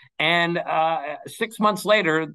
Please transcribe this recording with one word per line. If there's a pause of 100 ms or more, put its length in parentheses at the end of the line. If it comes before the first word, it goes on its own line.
(180)
and,
uh, (100)
six
months
later,